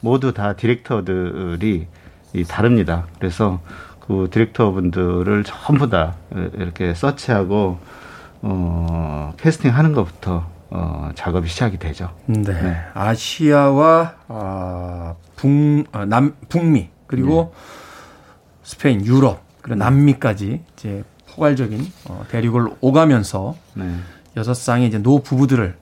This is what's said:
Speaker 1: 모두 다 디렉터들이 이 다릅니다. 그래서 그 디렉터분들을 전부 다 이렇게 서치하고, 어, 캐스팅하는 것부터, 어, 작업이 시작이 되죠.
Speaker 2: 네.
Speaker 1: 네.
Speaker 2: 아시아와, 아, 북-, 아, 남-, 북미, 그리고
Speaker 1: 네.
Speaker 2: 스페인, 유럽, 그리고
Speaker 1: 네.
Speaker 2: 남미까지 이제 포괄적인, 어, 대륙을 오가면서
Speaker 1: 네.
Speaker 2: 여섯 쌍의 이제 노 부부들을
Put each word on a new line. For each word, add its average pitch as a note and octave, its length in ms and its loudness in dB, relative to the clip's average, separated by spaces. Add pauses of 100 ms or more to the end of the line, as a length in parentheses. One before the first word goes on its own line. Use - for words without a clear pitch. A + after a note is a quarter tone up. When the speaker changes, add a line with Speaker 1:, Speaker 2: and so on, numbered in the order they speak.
Speaker 1:
모두 B2+ 320 2
다 G2+ 220 -2
디렉터들이 F#2 1300 -2 (460)
이 F2 100 -2
다릅니다. F2 640 2 (120)
그래서 F#2 420 -2 (380)
그 F#2+ 320 -2
디렉터분들을 F#2+ 1120 0
전부 C#3 440 0
다 E2+ 260 0 (420)
이렇게 F2+ 360 -4
서치하고, G2+ 880 0 (640)
어, E2 960 -4
캐스팅하는 D#3 560 2
것부터, F2+ 520 -2 (240)
어, D#2+ 460 -6
작업이 E2+ 320 -4
시작이 F#2+ 320 -2
되죠. E2+ 320 -8 (160)
Speaker 2:
네. G#2+ 160 0
Speaker 1:
네. F2+ 340 -2 (160)
Speaker 2:
아시아와, D3 1200 2 (140)
아, F2+ 880 -8 (200)
북-, D3 560 4
아, G2+ 140 -6
남-, B2 300 2 (140)
북미, D#3+ 400 2 (180)
그리고 D#3 460 0
Speaker 1:
네. - 60 -20 (1040)
Speaker 2:
스페인, G#2+ 420 -2
유럽, B2 360 4 (200)
그리고 A2+ 180 -4
Speaker 1:
네. G2+ 60 0
Speaker 2:
남미까지 C3 760 2 (140)
이제 G2+ 280 -10 (280)
포괄적인, C3 540 0 (240)
어, G2+ 200 -12
대륙을 A#2 380 0 (140)
오가면서 C3 760 2 (180)
Speaker 1:
네. F#2 220 -6 (420)
Speaker 2:
여섯 A2+ 160 -2
쌍의 B2 340 0
이제 A2 120 0
노 C3 240 4
부부들을 B2+ 580 2